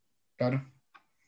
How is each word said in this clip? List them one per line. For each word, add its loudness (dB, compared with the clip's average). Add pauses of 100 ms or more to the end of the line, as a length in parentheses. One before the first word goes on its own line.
(360)
Claro. -2 (560)